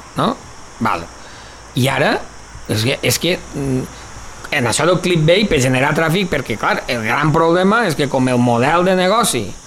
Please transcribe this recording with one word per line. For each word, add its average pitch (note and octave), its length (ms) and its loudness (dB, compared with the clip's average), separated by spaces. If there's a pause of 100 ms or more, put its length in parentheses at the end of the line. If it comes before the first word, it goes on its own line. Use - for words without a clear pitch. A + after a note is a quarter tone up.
(160)
no? F#3 220 0 (420)
Val. G2 220 0 (760)
I B2+ 140 2
ara, C#3 300 2 (500)
és G#2+ 140 0
que, C3 180 0
és C#3 180 0
que, F3 180 0 (160)
mm, C#3 260 -2 (720)
en C#3+ 140 0
això A#2 200 0
del F3 160 4
clickbait, F3+ 480 4
per D#3+ 120 2
generar C3 320 2
tràfic, E3 360 0
perquè, B2 280 -4
clar, - 300 -2
el A#2+ 160 -2
gran C#3 300 2
problema F3+ 520 4
és D#3 100 0
que D3 120 0
com B2+ 220 2
el B2 80 4
model B2 480 4
de F#3+ 100 4
negoci F#3 580 0 (140)